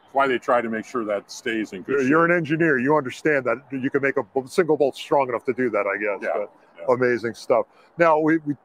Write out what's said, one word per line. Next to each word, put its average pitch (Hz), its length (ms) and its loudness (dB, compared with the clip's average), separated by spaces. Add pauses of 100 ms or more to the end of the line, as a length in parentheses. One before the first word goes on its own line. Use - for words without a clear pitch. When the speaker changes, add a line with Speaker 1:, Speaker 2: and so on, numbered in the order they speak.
(120)
Speaker 1:
Why 139 160 2
they 123 100 0
try 123 220 2
to 117 80 -4
make 110 160 -4
sure 120 220 -6
that 101 240 -4
stays 113 420 -4
in 95 100 -12
good 98 100 -6
Speaker 2:
You're, 143 80 2
Speaker 1:
shape. 127 100 0
Speaker 2:
you're 160 140 4
an 170 120 2
engineer. 156 420 0
You 139 180 2
understand 139 500 -2
that 120 100 0 (140)
you 135 200 -4
can 135 120 0
make 135 140 0
a 135 60 0
bo-, 127 240 -6
single 151 300 2
bolt 131 180 2
strong 139 340 0
enough 117 180 -4
to 131 60 0
do 123 180 0
that, 101 160 0
I 98 100 0
guess. 101 260 -2
Speaker 1:
Yeah, 107 120 -4
Speaker 2:
But 101 180 -4 (360)
Speaker 1:
yeah. 127 60 4
Speaker 2:
amazing 120 400 -2
stuff. 117 320 0 (320)
Now, 160 200 4
we, 160 200 2
we 147 160 -4 (100)